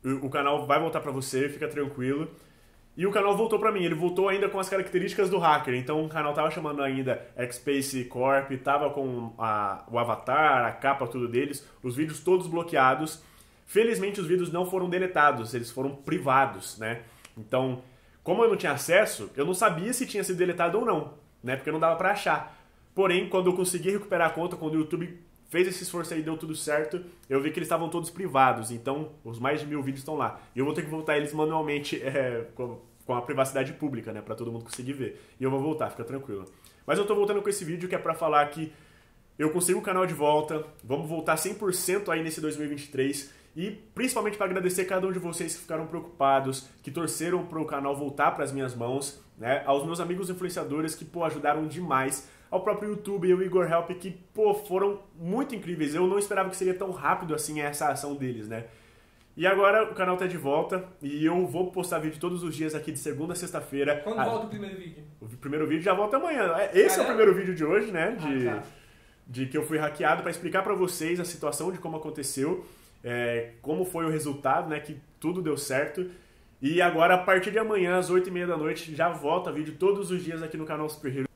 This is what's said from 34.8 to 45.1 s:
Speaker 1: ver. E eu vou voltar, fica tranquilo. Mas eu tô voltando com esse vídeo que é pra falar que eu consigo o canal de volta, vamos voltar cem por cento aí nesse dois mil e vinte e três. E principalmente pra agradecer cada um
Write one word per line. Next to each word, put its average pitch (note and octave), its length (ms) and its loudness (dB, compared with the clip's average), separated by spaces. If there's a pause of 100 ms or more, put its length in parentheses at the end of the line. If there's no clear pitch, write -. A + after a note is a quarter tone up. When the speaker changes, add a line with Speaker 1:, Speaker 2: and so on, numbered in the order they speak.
Speaker 1:
ver. B2+ 260 -8 (180)
E B2+ 60 -4
eu C3 60 2
vou C3+ 100 0
voltar, D3 300 -2
fica A2+ 140 -10
tranquilo. A#2 400 -8 (420)
Mas D#3 120 2
eu G#3 80 2
tô G#3 80 2
voltando G3+ 280 2
com G#3 60 -2
esse G3 160 -2
vídeo E3+ 240 -6
que F#3 60 -2
é F3 40 -2
pra E3 160 -2
falar D3+ 360 4
que D#3 220 -8 (680)
eu D3+ 120 2
consigo F3+ 300 2
o - 20 -12
canal F#3 240 2
de D#3+ 80 -4
volta, D3+ 500 2 (180)
vamos D3 260 -4
voltar D#3+ 280 0
cem G3+ 180 -2
por G3 200 -2
cento G3 360 -2
aí E3 120 0
nesse D#3+ 180 -6
dois D3+ 160 -4
mil D3+ 100 -6
e - 40 -6
vinte C#3+ 140 -8
e - 60 -18
três. C3+ 440 -2 (200)
E F#3 160 -6 (240)
principalmente G#3 420 0
pra G3+ 100 0
agradecer F#3 380 0
cada F#3 220 0
um F#3 60 -2